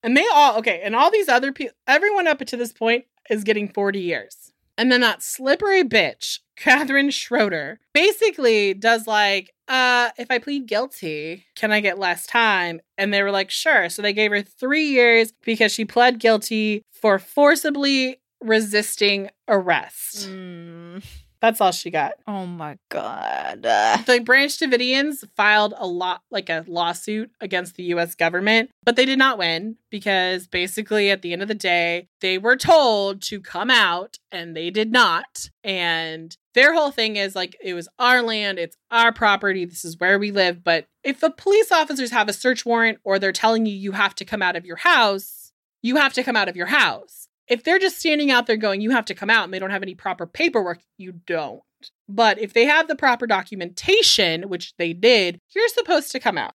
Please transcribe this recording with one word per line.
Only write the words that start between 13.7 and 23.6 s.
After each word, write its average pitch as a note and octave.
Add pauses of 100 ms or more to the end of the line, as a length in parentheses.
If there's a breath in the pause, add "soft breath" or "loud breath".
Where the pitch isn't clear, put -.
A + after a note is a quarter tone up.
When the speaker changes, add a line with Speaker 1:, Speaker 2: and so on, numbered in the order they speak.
Speaker 1:
So G3+
they G#3
gave G#3+
her G3+
three C#4+
years A#3 (100)
because A3
she A3
pled B3
guilty G#3+ (100)
for G3
forcibly C#4 (220)
resisting G#3 (180)
arrest. G3
Speaker 2:
Mm. F3 (380 loud breath)
Speaker 1:
That's A3
all F#3
she F3
got. D#3 (120)
Speaker 2:
Oh G3
my D#3+ (100)
God. -